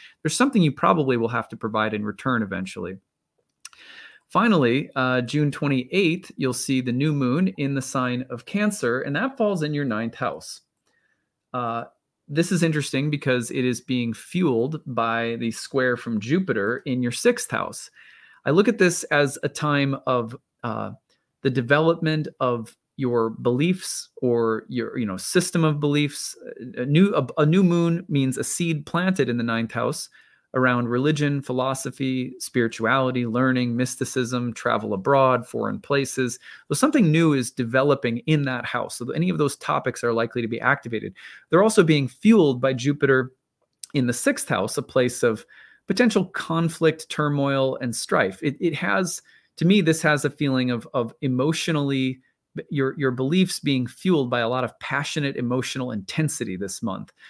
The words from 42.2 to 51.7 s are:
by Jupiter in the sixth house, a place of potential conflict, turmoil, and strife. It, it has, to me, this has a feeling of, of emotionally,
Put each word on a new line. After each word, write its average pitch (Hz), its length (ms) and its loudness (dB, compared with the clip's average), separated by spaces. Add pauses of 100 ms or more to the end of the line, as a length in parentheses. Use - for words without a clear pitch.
by 135 100 2
Jupiter 135 580 2 (640)
in 131 140 2
the 120 60 2
sixth - 360 -2
house, 104 300 -2
a 131 40 -4
place 123 400 0
of 113 220 0 (420)
potential 208 380 4
conflict, 165 840 -2
turmoil, 139 720 0
and 120 120 -4
strife. 110 480 -2
It, 143 160 -2
it 165 160 -2
has, 190 460 -2 (360)
to 165 100 0
me, 196 160 6
this 160 180 2
has 151 240 2
a 143 60 2
feeling 131 400 0
of, 120 240 -4
of 120 260 -2
emotionally, 135 1000 0 (500)